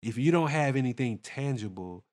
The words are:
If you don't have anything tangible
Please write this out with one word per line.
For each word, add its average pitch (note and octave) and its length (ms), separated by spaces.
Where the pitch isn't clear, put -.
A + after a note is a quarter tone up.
If A2+ 160
you C#3 140
don't E3 180
have C#3+ 260
anything B2 420
tangible G2+ 960